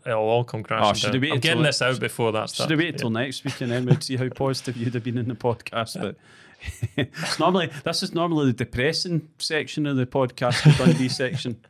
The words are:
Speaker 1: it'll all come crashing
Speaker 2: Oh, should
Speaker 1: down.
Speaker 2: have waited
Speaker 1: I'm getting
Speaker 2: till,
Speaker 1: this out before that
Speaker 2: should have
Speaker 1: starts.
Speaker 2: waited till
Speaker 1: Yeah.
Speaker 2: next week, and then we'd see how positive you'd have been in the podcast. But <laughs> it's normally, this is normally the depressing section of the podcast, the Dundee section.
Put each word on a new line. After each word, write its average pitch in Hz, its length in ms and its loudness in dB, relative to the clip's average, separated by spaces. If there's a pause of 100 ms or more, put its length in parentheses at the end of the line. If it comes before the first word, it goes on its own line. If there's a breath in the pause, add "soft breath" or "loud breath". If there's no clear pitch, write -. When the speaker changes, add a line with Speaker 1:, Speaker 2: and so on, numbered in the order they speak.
Speaker 1:
it'll 110 160 0
all 117 220 4
come 113 180 -8
crashing 110 280 2
Speaker 2:
Oh, - 40 4
should 104 120 -2
Speaker 1:
down. 104 80 0
Speaker 2:
have 127 80 2
waited 151 120 0
Speaker 1:
I'm 127 60 0
getting 160 180 2
Speaker 2:
till, 156 60 4
Speaker 1:
this 139 180 2
out 123 180 0
before 113 320 0
that 110 180 -2
Speaker 2:
should - 100 -10
have 123 80 0
Speaker 1:
starts. 156 100 2
Speaker 2:
waited 156 200 0
till 120 140 -2
Speaker 1:
Yeah. 113 120 0
Speaker 2:
next 131 200 -8
week, 135 160 -6
and 120 120 -2
then 123 120 -2
we'd 123 200 -4
see 131 120 -6
how 127 120 -2
positive 131 480 -6
you'd 117 180 -6
have 120 100 -6
been 123 140 -6
in 117 100 -6
the 123 60 -6
podcast. 117 680 -6
But 101 160 -6 (400 loud breath)
<laughs> - 400 -10
it's 151 440 -6
normally, 175 280 2 (160)
this 165 180 -2
is 156 120 -6
normally 165 320 2
the 123 180 0
depressing 160 640 -2 (100)
section 151 480 -2
of 139 100 0
the 127 100 2
podcast, 127 560 0
the 139 220 10
Dundee 127 260 6
section. 123 600 -4